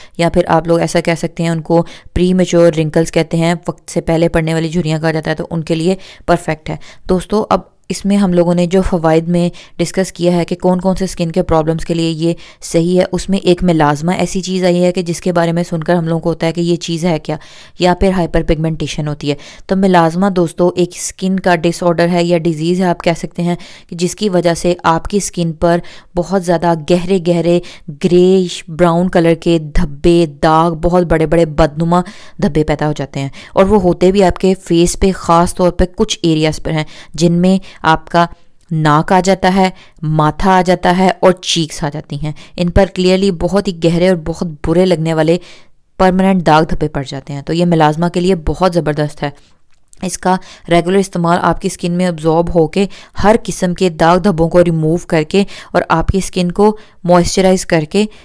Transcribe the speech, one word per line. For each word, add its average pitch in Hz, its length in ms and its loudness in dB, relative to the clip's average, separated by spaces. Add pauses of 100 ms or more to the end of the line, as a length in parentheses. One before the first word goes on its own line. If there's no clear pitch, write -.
(200)
या 170 80 2
फिर 175 200 0
आप 165 200 0
लोग 170 120 2
ऐसा 165 200 0
कह 165 160 -2
सकते 165 260 -6
हैं 165 80 0
उनको 165 320 0 (320)
प्रीमैच्योर 175 600 4
रिंकल्स 160 360 0
कहते 165 260 -2
हैं, 165 180 0 (140)
वक्त - 200 -12
से - 140 -4
पहले 165 280 0
पड़ने 160 240 -2
वाली 160 160 -2
झुर्रियाँ 156 300 -2
कहा 160 120 0
जाता 160 180 -4
है, 156 60 -2
तो 170 100 -8
उनके 165 280 -4
लिए 165 240 -2 (300)
परफेक्ट 160 420 -2
है। 156 100 -10 (260)
दोस्तों, 175 440 -2
अब 185 200 -2 (200)
इसमें 196 260 -2
हम 196 180 2
लोगों 175 200 2
ने 175 120 2
जो 190 160 2
फ़वाइद 165 460 0
में 175 220 0 (280)
डिस्कस 180 320 -4
किया 175 240 0
है 170 100 0
कि 180 120 -6
कौन 185 240 0
कौन 190 140 0
से 190 120 -4
स्किन 170 240 -6
के 180 120 -2
प्रॉब्लम्स 160 420 0
के 170 100 -4
लिए 165 160 -2
ये 165 240 -2 (280)
सही 170 340 0
है, 180 100 4
उसमें 190 340 -4
एक 180 220 2
मेलाज़मा 156 520 0
ऐसी 180 260 -4
चीज़ 180 240 -4
आई 175 140 2
है 180 140 2
कि 185 100 -4
जिसके 175 300 -4
बारे 170 200 0
में 170 100 -2
सुनकर 170 320 -2
हम 165 120 0
लोगों 165 140 -2
को 175 80 -2
होता 165 180 -2
है 165 60 -2
कि 170 100 -4
ये 170 160 0
चीज़ 165 280 -6
है 165 120 0
क्या, 156 200 -8 (420)
या 175 140 4
फिर 190 180 2
हाइपर 165 300 0
पिगमेंटेशन 160 640 -4
होती 143 200 -6
है। 143 80 -2 (320)
तो 196 80 0
मेलाज़मा 180 540 2
दोस्तों 175 480 0
एक 175 180 -2
स्किन - 420 -6
का 180 200 2
डिसऑर्डर 170 500 0
है 175 160 0
या 175 140 2
डिजीज़ 165 440 -2
है 185 60 2
आप 170 120 -2
कह 170 140 0
सकते - 280 -8
हैं, 175 160 -2 (320)
कि 180 60 -14
जिसकी 180 340 -4
वजह 170 240 2
से 175 220 -2 (100)
आपकी 165 340 0
स्किन 170 340 -4
पर 170 280 0 (320)
बहुत 175 280 -2
ज़्यादा 170 320 0 (160)
गहरे 180 320 0
गहरे 170 380 2 (300)
ग्रेइश 180 800 2
ब्राउन 170 400 2
कलर 170 260 4
के 170 220 0
धब्बे, 165 680 2
दाग, 160 540 2
बहुत 175 260 2
बड़े 160 200 2
बड़े 165 200 2
बदनुमा 160 560 0 (380)
धब्बे 156 240 0
पैदा 151 220 -2
हो 151 80 -2
जाते 139 260 -8
हैं, 135 100 -6 (260)
और 190 100 6
वो 208 140 4
होते 180 320 2
भी 196 100 2
आपके 185 340 2
फेस 175 400 0
पे, 196 180 0
ख़ास 175 400 2
तौर 180 180 2
पे 185 140 0
कुछ - 380 -4
एरियाज़ 156 360 0
पर - 120 -6
हैं 156 140 -4 (300)
जिनमें 175 440 2 (240)
आपका 170 420 0 (440)
नाक 156 420 2
आ 185 80 4
जाता 185 300 2
है, 190 220 2 (320)
माथा 151 460 0
आ 185 120 4
जाता 180 300 0
है 185 160 2 (140)
और 185 100 6 (120)
चीक्स - 400 -4
आ 147 40 -2
जाती 143 280 -10
हैं। 151 180 -8 (240)
इन 175 120 0
पर 196 180 4
क्लियरली 185 440 2
बहुत 175 360 -2
ही 196 120 -4
गहरे 170 300 2
और 185 80 2
बहुत 165 300 -6 (160)
बुरे 170 200 2
लगने 165 300 0
वाले 160 240 2 (600)
परमानेंट 190 460 2
दाग 156 220 4
धब्बे 156 220 -2
पड़ 143 160 -6
जाते 139 280 -12
हैं। 143 100 -10
तो 160 100 -6
ये 170 120 0
मेलाज़मा 160 440 2
के 175 120 -2
लिए 180 140 2 (100)
बहुत 170 300 0
ज़बरदस्त 151 480 -2
है। 143 100 -6 (680)
इसका 185 380 -2 (300)
रेगुलर 170 300 2
इस्तेमाल 175 420 0
आपकी 170 300 -2
स्किन 175 220 -6
में 180 140 0
अब्जॉर्ब 165 440 0
होके 175 380 0 (300)
हर 214 200 4
किस्म 180 360 -4
के 180 180 0
दाग 170 300 2
धब्बों 165 260 0
को 175 140 4
रिमूव 165 460 0
करके 180 380 0 (280)
और 175 160 0
आपकी 165 320 0
स्किन 180 300 -2
को 208 240 2 (300)
मॉइस्चराइज 185 600 2
करके 180 420 0 (160)